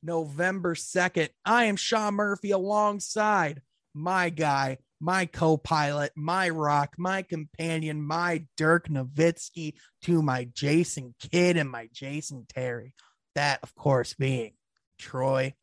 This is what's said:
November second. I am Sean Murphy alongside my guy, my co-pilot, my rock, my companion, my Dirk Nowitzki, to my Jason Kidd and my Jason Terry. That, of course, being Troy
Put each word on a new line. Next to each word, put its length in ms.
November 720
second. 560
I 200
am 120
Sean 380
Murphy 380
alongside 1120
my 340
guy, 480
my 260
co-pilot, 920
my 340
rock, 500
my 240
companion, 760
my 460
Dirk 300
Nowitzki, 840
to 180
my 220
Jason 680
Kidd 380
and 140
my 200
Jason 560
Terry. 460
That, 300
of 100
course, 400
being 400
Troy 640